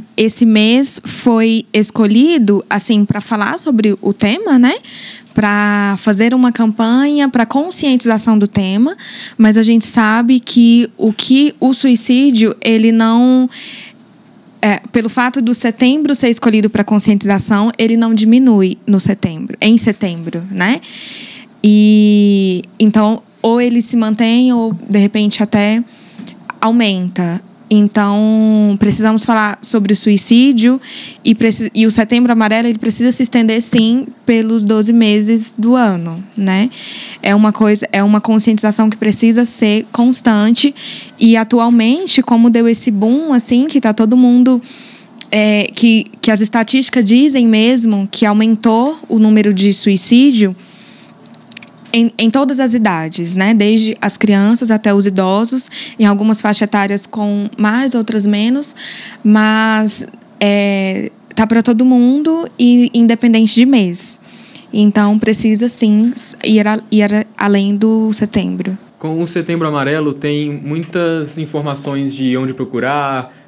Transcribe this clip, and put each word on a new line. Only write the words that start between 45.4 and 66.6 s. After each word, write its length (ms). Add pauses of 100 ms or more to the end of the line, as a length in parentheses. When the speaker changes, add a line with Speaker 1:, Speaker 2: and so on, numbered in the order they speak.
Speaker 1:
que, 320 (160)
que 80
as 100
estatísticas 640
dizem 420
mesmo 640
que 140
aumentou 760 (120)
o 80
número 340
de 220
suicídio 840 (1400)
em, 260
em 120
todas 300
as 140
idades, 600
né? 200
Desde 460
as 160
crianças 540
até 220
os 140
idosos, 640 (280)
em 60
algumas 360
faixas 220
etárias 440
com 500
mais, 380
outras 320
menos, 480 (480)
mas, 840 (340)
é, 680 (240)
tá 120
pra 160
todo 220
mundo 640 (100)
e 340
independente 640
de 120
mês. 540 (520)
Então, 460
precisa, 500
sim, 460
s-, 300
ir 220